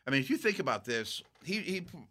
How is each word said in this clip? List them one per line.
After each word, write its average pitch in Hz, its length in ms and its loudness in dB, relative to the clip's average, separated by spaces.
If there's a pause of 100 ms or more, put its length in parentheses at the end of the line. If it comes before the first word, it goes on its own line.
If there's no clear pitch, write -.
I 131 60 -2
mean, 139 100 6
if 127 80 0
you 208 80 2
think 202 220 2
about 123 260 0
this, 113 360 0 (220)
he, 202 160 -2
he 185 220 -2
p-, 175 160 -12 (140)